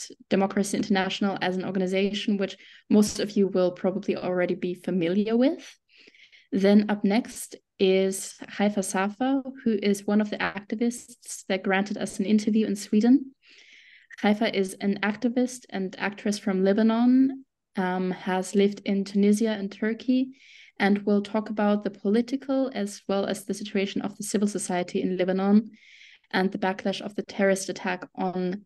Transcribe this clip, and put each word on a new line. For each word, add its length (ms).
Democracy 480
International 640
as 160
an 80
organization, 720
which 180
most 300
of 120
you 160
will 240
probably 440
already 400
be 200
familiar 600
with. 420
Then 360
up 140
next 520
is 560
Haifa 360
Safa, 580
who 180
is 240
one 140
of 80
the 80
activists 1120
that 140
granted 340
us 220
an 60
interview 400
in 120
Sweden. 580
Haifa 360
is 180
an 280
activist 640
and 300
actress 400
from 240
Lebanon, 800
um, 360
has 440
lived 300
in 180
Tunisia 460
and 200
Turkey, 600
and 280
will 160
talk 260
about 340
the 60
political 800
as 360
well 180
as 200
the 100
situation 460
of 140
the 80
civil 240
society 540
in 160
Lebanon 540
and 220
the 80
backlash 420
of 140
the 80
terrorist 440
attack 460
on 520